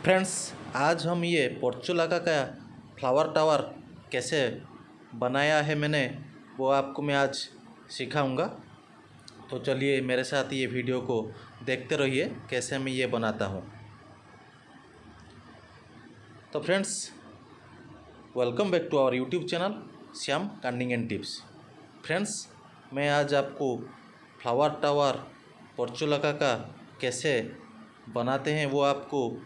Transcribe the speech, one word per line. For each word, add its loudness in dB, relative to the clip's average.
Friends, 2
आज 4
हम 0
ये 4
पोर्चुलाका 0
का 2
flower 4
tower 4
कैसे 0
बनाया 2
है 0
मैंने, 0
वो 0
आपको 2
मैं 0
आज 2
सिखाऊंगा। 0
तो -6
चलिए 0
मेरे 0
साथ -2
ये 0
वीडियो 0
को -2
देखते -2
रहिए 0
कैसे -2
मैं -4
ये 0
बनाता 0
हूँ। -8
तो -4
friends, -2
welcome 2
back 2
to -
our 6
YouTube -2
channel 0
Shyam -2
Cunning -2
and 0
Tips। -6
Friends, -4
मैं 0
आज 4
आपको 0
flower 4
tower 4
पोर्चुलाका 0
का 0
कैसे 0
बनाते 0
हैं 0
वो 2
आपको 0